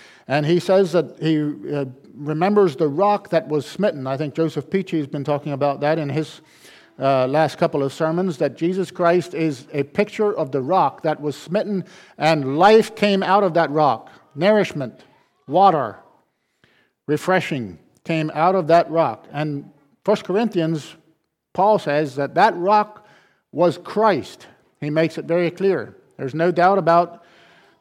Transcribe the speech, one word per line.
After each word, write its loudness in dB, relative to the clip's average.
And 0
he 2
says 2
that -2
he, 0
uh, -4
remembers 2
the 0
rock 0
that 0
was -2
smitten. -4
I -4
think -6
Joseph -2
Peachy -2
has -4
been -8
talking -4
about -2
that 0
in -6
his, -6
uh, 2
last 0
couple 0
of -4
sermons, -2
that -2
Jesus -2
Christ 0
is -4
a -2
picture -2
of -4
the -2
rock 0
that -2
was -4
smitten, -4
and 0
life 6
came 0
out 2
of 0
that 2
rock, 0
nourishment, -2
water, 2
refreshing, -2
came -2
out 2
of -2
that 4
rock. -2
And -6
First 0
Corinthians, -2
Paul 4
says -2
that -4
that 4
rock 0
was 0
Christ. -2
He -6
makes 0
it -8
very 0
clear. -2
There's -8
no 2
doubt 4
about, 2